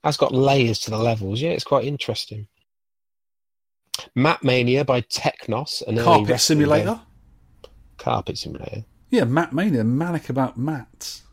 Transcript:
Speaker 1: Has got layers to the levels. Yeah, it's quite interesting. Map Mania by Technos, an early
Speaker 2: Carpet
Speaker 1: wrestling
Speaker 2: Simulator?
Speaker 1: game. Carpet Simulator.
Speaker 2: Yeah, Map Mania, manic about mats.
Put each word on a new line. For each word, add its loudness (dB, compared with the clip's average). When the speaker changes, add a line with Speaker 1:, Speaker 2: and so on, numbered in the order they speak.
Speaker 1:
Has 0
got 2
layers 4
to -6
the -4
levels. 0
Yeah, -2
it's -4
quite 2
interesting. -6
Map 2
Mania 2
by 2
Technos, -6
an -2
early -2
Speaker 2:
Carpet 6
Speaker 1:
wrestling 2
Speaker 2:
Simulator? 4
Speaker 1:
game. -20
Carpet -4
Simulator. -12
Speaker 2:
Yeah, 4
Map 0
Mania, 0
manic -2
about -2
mats. -8